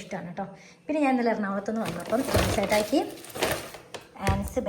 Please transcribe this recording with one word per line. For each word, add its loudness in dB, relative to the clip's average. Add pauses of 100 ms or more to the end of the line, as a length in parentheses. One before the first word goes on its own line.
ഇഷ്ടമാണ് -8
കേട്ടോ. -6 (400)
പിന്നെ 0
ഞാൻ 6
ഇന്നലെ 4
എറണാകുളത്തുനിന്ന് -2
വന്നപ്പം -2
ജോൺസേട്ടായിക്ക് 4 (1300)
ആൻസ് 0